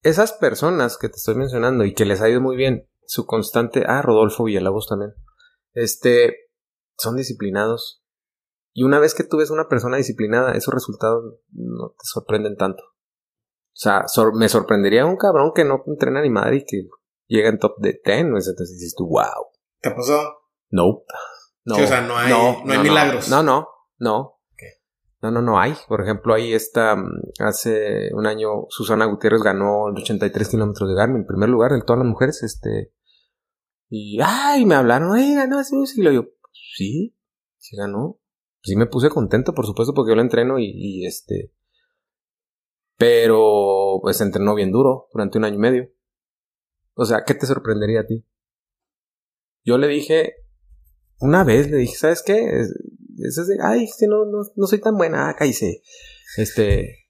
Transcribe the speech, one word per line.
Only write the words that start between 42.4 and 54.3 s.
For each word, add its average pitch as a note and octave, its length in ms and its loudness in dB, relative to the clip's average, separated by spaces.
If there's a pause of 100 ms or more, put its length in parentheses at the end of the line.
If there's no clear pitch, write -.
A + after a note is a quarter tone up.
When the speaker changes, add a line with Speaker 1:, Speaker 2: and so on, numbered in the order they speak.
Speaker 1:
pero, G#2+ 1040 4
pues, G2 200 -2
entrenó G2+ 340 0
bien G2 160 0
duro C3 420 2
durante A2 260 -4
un A2 60 0
año G#2 120 -4
y - 20 -6
medio. B2+ 320 0 (1040)
O A#2+ 100 -2
sea, A2 220 0
¿qué - 80 0
te - 120 -4
sorprendería A2 540 -2
a G2+ 60 -6
ti? A2+ 180 -8 (1400)
Yo A#2+ 140 2
le D3 100 2
dije, D3+ 460 0 (840)
una D#3+ 240 4
vez C#3 280 4
le D3 80 2
dije, B2 180 -2
"¿Sabes E3+ 280 0
qué? G#3+ 360 0
Es, G#2 120 -4 (460)
es E3+ 300 -4
de, G3 140 2
ay, A3+ 220 2
es - 140 -12
que G#3+ 80 4
no, G#3 180 2
no, G#3 180 -4 (120)